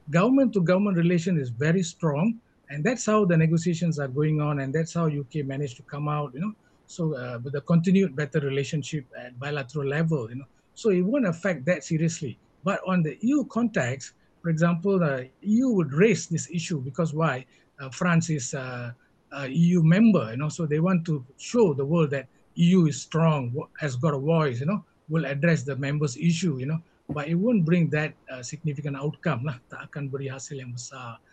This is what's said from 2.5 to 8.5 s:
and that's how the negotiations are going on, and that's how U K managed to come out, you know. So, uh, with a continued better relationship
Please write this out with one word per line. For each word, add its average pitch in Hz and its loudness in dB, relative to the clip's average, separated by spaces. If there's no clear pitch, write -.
and 147 -6
that's 233 -2
how 214 4
the 170 4
negotiations 160 2
are 135 -4
going 151 0
on, 147 -2
and 135 -4
that's 160 -2
how 160 0
U 143 -6
K 147 -6
managed 135 -6
to - -20
come 147 -6
out, 147 -4
you - -12
know. 214 -6
So, 160 -4
uh, 123 -8
with 139 -8
a - -20
continued 175 4
better 147 -2
relationship 139 -4